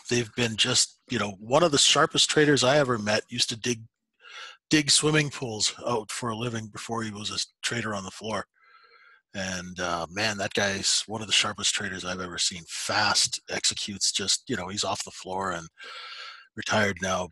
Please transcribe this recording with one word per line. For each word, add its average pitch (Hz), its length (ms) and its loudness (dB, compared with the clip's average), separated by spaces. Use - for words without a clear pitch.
they've 120 260 0
been 117 220 0
just, 120 420 2
you 120 80 0
know, 104 220 -2
one 123 220 4
of 175 100 6
the 139 60 4
sharpest - 520 6
traders 147 340 6
I 135 140 6
ever 127 200 2
met 107 320 0
used 120 200 -2
to 127 60 -4
dig, 113 260 -2
dig 151 200 4
swimming 151 400 4
pools 110 440 -4
out 110 240 -2
for - 200 -6
a 110 60 -4
living 113 320 -4
before 113 340 -6
he 110 80 -6
was 101 200 -8
a 101 40 -8
s-, - 180 -6
trader 110 320 -2
on 98 100 -4
the 95 60 -10
floor. 104 360 -6
And, 90 440 -8
uh, 87 320 -2
man, 104 280 -2
that 101 160 -4
guy's 98 520 0
one 107 140 -8
of 107 60 -10
the 95 60 -6
sharpest 104 420 0
traders 95 300 -6
I've 90 160 -6
ever 87 180 -8
seen. 87 280 -2
Fast, - 760 0
executes, - 600 -2
just, - 380 0
you 123 80 -2
know, 90 120 -6
he's 104 160 -4
off 101 200 -2
the - 60 -14
floor 92 420 -4
and 82 160 -6
retired 101 440 2
now. 92 320 -2